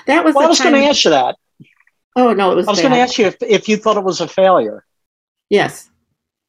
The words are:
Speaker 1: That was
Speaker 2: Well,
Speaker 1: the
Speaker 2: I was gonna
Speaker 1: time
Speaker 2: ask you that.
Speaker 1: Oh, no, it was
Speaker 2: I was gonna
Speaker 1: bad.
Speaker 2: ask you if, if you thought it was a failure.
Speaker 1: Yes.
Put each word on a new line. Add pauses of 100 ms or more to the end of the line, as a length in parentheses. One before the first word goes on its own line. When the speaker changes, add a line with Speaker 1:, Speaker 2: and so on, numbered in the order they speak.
Speaker 1:
That
was
Speaker 2:
Well,
Speaker 1:
the
Speaker 2:
I
was
gonna
Speaker 1:
time
Speaker 2:
ask
you
that. (800)
Speaker 1:
Oh,
no,
it
was
Speaker 2:
I
was
gonna
Speaker 1:
bad.
Speaker 2:
ask
you
if,
if
you
thought
it
was
a
failure. (680)
Speaker 1:
Yes. (580)